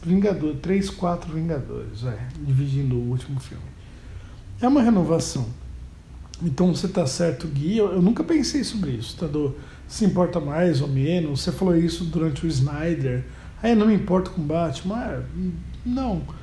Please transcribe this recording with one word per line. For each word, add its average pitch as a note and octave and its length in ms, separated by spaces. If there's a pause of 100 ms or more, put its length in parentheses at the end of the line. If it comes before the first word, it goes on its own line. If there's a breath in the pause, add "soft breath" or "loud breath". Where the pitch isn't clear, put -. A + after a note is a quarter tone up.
Vingadores, E3 580
três, F#3+ 280
quatro F3 440
Vingadores, A#2+ 720
é, A#2 120 (220)
dividindo C#3 560
o A#2+ 140
último B2+ 300
filme. - 240 (960 loud breath)
É A#3+ 60
uma C#4 160
renovação. E3 640 (960)
Então F3 300
você D3 140
tá F3 200
certo, E3+ 400
Gui, D3+ 300
eu, G3+ 160
eu F#3 80
nunca A#3 220
pensei D4 400
sobre F#3 280
isso, A2+ 260
tá? F3 80
Do D3 300 (320 loud breath)
se - 180
importa F3 340
mais D3+ 420
ou D3 60
menos, C#3+ 540
você F3 100
falou F3+ 240
isso E3 300
durante D#3+ 400
o - 20
Snyder, C#3+ 760 (400 loud breath)
"Ah, A3+ 60
eu A#3 60
não G#3+ 120
me G#3+ 80
importo F#3 360
com E3+ 120
Batman", E3+ 600
é, D#3+ 180 (640)
não. B3 360 (220 loud breath)